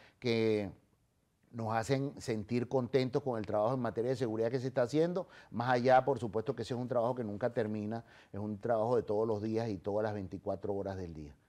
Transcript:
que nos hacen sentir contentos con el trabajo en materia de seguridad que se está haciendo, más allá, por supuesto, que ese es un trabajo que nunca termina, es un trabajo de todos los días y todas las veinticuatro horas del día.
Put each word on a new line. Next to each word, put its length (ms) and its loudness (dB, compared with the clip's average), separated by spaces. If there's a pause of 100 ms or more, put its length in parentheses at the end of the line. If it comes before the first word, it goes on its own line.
(200)
que 500 2 (800)
nos 240 -4
hacen 460 0
sentir 480 -2
contentos 560 2
con 120 -2
el 80 -4
trabajo 300 2
en 60 -2
materia 300 -2
de 60 0
seguridad 360 0
que 80 -2
se 80 -4
está 140 2
haciendo, 440 2 (240)
más 180 -2
allá, 360 6
por 160 0
supuesto, 340 -2
que 80 -6
ese 120 -4
es 60 -4
un 60 -4
trabajo 300 2
que 80 -4
nunca 280 -2
termina, 520 -2 (280)
es 60 -8
un 220 -6
trabajo 340 2
de 80 4
todos 240 0
los 160 -2
días 260 0
y 100 -4
todas 260 -2
las 100 -2
veinticuatro 600 -6
horas 220 -4
del 160 -8
día. 220 -12 (140)